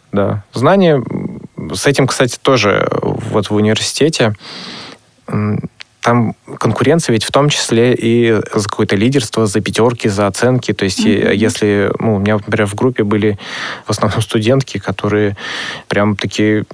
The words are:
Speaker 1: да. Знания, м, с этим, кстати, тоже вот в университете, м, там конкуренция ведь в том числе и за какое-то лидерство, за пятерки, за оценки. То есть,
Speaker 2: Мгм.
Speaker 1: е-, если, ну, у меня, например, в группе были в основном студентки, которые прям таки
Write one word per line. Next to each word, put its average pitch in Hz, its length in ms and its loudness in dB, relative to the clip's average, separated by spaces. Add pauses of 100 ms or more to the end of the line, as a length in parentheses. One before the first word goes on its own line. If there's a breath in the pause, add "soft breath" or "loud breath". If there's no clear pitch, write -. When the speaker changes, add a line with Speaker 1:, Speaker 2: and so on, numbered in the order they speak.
(140)
Speaker 1:
да. 101 300 -2 (100)
Знания, 165 420 4
м, - 460 -4 (340)
с - 100 -4
этим, 139 220 2
кстати, - 340 0
тоже 113 460 2 (140)
вот - 480 -4
в 107 60 -4
университете, 110 800 2 (920 loud breath)
м, 104 320 -2 (420)
там 120 320 2 (260)
конкуренция 131 540 2
ведь 107 100 0
в - 80 -8
том 143 180 4
числе 120 440 2
и 113 480 2 (140)
за 104 120 -2
какое-то 107 300 -2
лидерство, 120 500 0
за 104 140 0
пятерки, 113 480 0
за 101 180 0
оценки. 120 460 0
То 98 120 -2
есть, 92 140 -2
Speaker 2:
Мгм. 220 100 2
Speaker 1:
е-, - 280 2
если, - 640 2
ну, 113 160 0
у 98 40 0
меня, 104 160 2
например, 104 320 -2
в 101 80 -6
группе 123 280 0
были 104 340 2 (480 loud breath)
в - 60 -4
основном 104 300 0
студентки, 117 580 0
которые 104 580 -2 (500 loud breath)
прям 104 300 2
таки 107 460 0 (100)